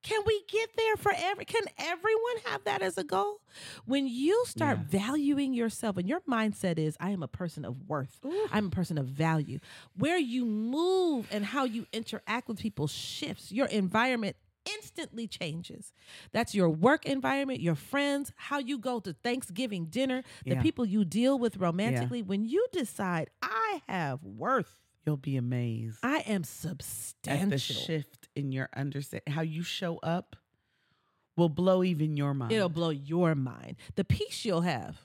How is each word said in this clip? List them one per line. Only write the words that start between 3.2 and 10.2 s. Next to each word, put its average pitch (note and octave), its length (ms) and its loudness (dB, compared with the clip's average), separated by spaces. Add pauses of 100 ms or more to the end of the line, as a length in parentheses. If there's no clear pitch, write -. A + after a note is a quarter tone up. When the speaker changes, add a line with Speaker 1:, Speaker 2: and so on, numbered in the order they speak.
Speaker 1:
When C4+ 220 2
you D4 400 2
start C#4+ 320 2 (120)
Speaker 2:
Yeah. G3 160 4
Speaker 1:
valuing C#4+ 460 2
yourself A3+ 420 0
and F#3 140 0
your D#4+ 120 0
mindset G#3+ 580 0
is, D#3 200 0
"I F#3 120 -2
am F#3+ 100 -2
a C3+ 60 -4
person D#3+ 380 -6
of B2+ 220 -6
worth. C#3+ 380 -4
Speaker 2:
Ooh. F#4+ 260 0
Speaker 1:
I'm G#3 160 2
a - 40 -2
person E3+ 260 0
of C#3 80 0
value." D3+ 540 0 (360)
Where D4 220 2
you B3+ 260 0